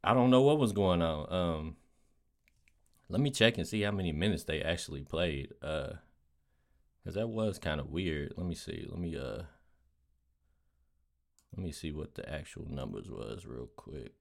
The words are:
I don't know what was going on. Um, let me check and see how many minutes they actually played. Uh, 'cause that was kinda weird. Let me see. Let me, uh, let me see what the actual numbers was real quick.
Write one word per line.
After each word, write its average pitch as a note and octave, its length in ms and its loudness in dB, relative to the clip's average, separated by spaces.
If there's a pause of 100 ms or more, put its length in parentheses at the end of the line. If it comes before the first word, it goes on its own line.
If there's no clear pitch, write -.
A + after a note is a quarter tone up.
I A2+ 100 6
don't B2+ 160 8
know B2+ 120 10
what D3 180 8
was A#2 100 4
going F#2 320 4
on. D#2 300 0
Um, E2 440 0 (1300)
let F#2+ 120 0
me C#3+ 120 2
check A2+ 260 6
and E2+ 80 -2
see G#2+ 160 0
how G2+ 80 2
many F#2 220 0
minutes F2+ 320 0
they D#2 180 -2
actually D2+ 400 -4
played. D2+ 580 -2
Uh, D2 340 -6 (1080)
'cause - 120 -10
that G#2+ 120 -2
was A2 320 -2
kinda D2+ 240 -4
weird. D2+ 540 -4
Let F2+ 100 -4
me E2+ 80 -2
see. - 340 -10
Let E2+ 120 -8
me, E2+ 160 -4
uh, - 260 -6 (2250)
let F#2 80 -6
me D#2 80 -6
see D#2 180 -8
what D2+ 240 -8
the - 180 -10
actual - 360 -10
numbers - 420 -8
was A1 340 -10
real A#1+ 300 -12
quick. - 460 -14